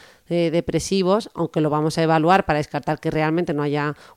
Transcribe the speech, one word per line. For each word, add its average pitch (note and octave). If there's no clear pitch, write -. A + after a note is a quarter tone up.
eh, E3+
depresivos, F3+
aunque E3
lo D3+
vamos D3+
a E3
evaluar D#3+
para D3+
descartar D3+
que D#3+
realmente D#3
no D3
haya D3